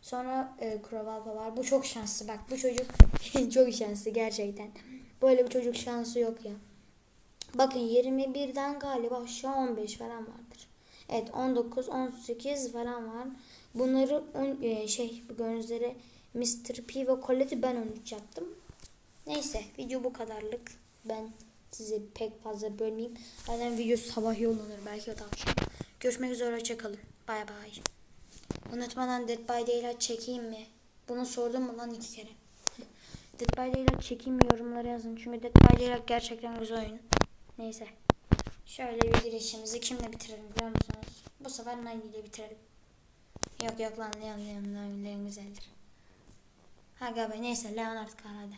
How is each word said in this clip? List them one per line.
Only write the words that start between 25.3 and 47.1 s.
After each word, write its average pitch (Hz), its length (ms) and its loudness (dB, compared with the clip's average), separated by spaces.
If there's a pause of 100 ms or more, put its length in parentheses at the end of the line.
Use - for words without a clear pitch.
Görüşmek 247 320 -2
üzere, 240 240 -2
hoşça 226 220 -4
kalın. 208 220 -10 (280)
Bay 214 200 -6
bay. 208 240 -14 (1000)
Unutmadan 247 540 -4
Dead 233 120 -4
by 233 280 -4
Daylight 240 340 -2
çekeyim 233 420 -4
mi? 220 240 -10 (420)
Bunu 247 160 -4
sordum 247 380 -2
mu 233 140 -6
lan 233 160 -8
iki 226 220 -12
kere? 214 140 -16
<laughs> - 1120 -8
Dead 240 120 0
by 254 240 0
Daylight 262 280 0
çekeyim 247 320 -6
mi? 254 60 6 (100)
Yorumlara 240 360 -2
yazın. 226 280 -6
Çünkü 233 280 -8
Dead 240 120 8
by - 240 12
Daylight 247 280 -2
gerçekten 233 520 -4
güzel 226 180 -4
oyun. 220 240 -6 (560)
Neyse. 226 300 -10 (760)
Şöyle 233 360 -4
bir 233 220 4
girişimizi 226 560 -6
kimle 233 320 -6
bitirelim 214 440 -14
biliyor 226 160 -4
musunuz? - 520 -2 (160)
Bu 269 100 -12
sefer 240 360 -8
Nani 226 180 -10
ile 214 200 -12
bitirelim. 220 340 -14 (1080)
Yok 233 160 -4
yok 220 200 -6
lan 214 120 -8 (100)
Leon, 214 180 -8
Leon, 202 360 -8
Leon, 202 300 -8
Leon 202 200 -8
güzeldir. 202 440 -14 (1300)
Ha 247 100 -6
galiba 226 260 -2